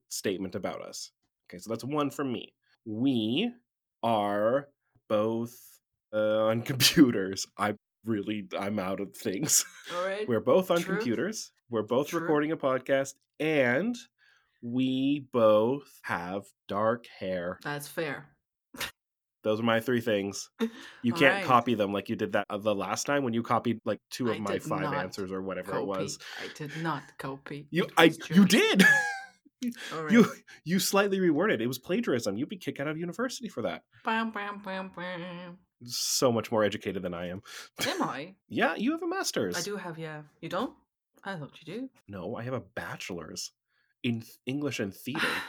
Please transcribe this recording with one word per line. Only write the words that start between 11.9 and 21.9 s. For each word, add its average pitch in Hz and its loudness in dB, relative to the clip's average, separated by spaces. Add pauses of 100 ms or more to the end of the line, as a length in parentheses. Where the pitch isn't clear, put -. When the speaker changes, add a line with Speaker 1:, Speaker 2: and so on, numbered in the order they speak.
Speaker 2:
True. 170 -2
Speaker 1:
recording 151 2
a 160 -2
podcast, 135 0 (240)
and 151 2 (680)
we 131 0
both 113 4
have 95 -4 (220)
dark 110 0 (140)
hair. 92 -4
Speaker 2:
That's 147 -6
fair. 147 -6 (1120)
Speaker 1:
Those 107 2
are 117 -2
my 113 4
three 120 0
things. 101 -2 (100)
Speaker 2:
<laughs> 226 -2 (340)
Speaker 1:
You 117 2
Speaker 2:
All 165 -4
Speaker 1:
can't 139 6
Speaker 2:
right. 190 -4
Speaker 1:
copy 120 4
them 101 0